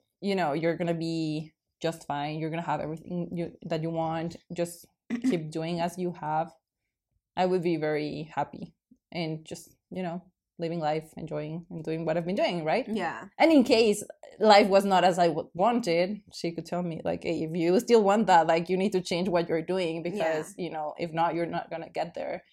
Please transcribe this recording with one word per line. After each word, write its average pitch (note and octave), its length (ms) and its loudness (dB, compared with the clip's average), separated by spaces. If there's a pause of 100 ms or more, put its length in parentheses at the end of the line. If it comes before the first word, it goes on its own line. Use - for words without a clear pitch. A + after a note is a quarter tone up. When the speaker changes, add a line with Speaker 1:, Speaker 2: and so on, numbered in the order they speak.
(220)
Speaker 1:
you G3 140 -2
know, D#3+ 180 0
"You're E3 240 0
gonna E3+ 160 0
be D#3+ 600 -4 (280)
just D#3+ 260 -6
fine. D3 320 -4
You're D#3 100 -4
gonna E3 140 -4
have D3+ 160 -2
everything E3 520 -6
you, E3+ 200 -4 (120)
that E3 200 -4
you E3 80 -4
want. E3 460 -4 (160)
Just E3+ 320 -6 (240)
Speaker 2:
<clears throat> A#3 200 -2
Speaker 1:
keep D#3+ 220 -2
doing E3 300 -4
as F3 160 -4
you F3+ 220 -4
have." D#3 320 -2 (840)
I F3+ 100 2
would F#3 180 0
be E3+ 140 0
very D3+ 560 -4
happy - 400 -6 (380)
and D#3+ 340 -6
just, - 300 -14 (160)
you F#3 120 -6
know, F3 180 -6 (380)
living E3+ 200 -4
life, D#3 380 -2
enjoying D#3 540 -8
and E3 120 -10
doing D#3+ 220 -4
what D#3+ 100 0
I've E3+ 100 -2
been F#3 100 -2
doing, G#3+ 280 0
right? F3+ 240 0
Speaker 2:
Yeah. F3 380 -6 (140)
Speaker 1:
And D#4 120 6
in C#4 120 8
case A3+ 400 4 (360)
life G#3 280 10
was F#3+ 180 6
not F#3 180 4
as F3+ 140 4
I F3 100 6
w-, E3 280 -2
wanted, G3 680 2 (100)
she E3+ 200 -6
could E3+ 140 -10
tell F3 180 -4
me, E3 200 -6
like, E3+ 200 -4
"Hey, E3 200 -2
if D#3+ 120 -6
you F3 240 2
still A3+ 240 6
want G3 240 4
that, E3 200 8
like, E3+ 220 2
you F#3 80 0
need F#3+ 160 0
to F#3 80 0
change F3+ 280 -4
what E3+ 200 0
you're D#3+ 140 0
doing F3 340 -2
Speaker 2:
Yeah. D#3+ 140 -8
Speaker 1:
because, D#3+ 460 -4
you D#3+ 120 -6
know, D3+ 280 -6
if E3+ 140 -6
not, E3 240 0
you're E3+ 120 -2 (100)
not - 140 -8
gonna E3 180 -10
get E3 240 -6
there." - 400 -8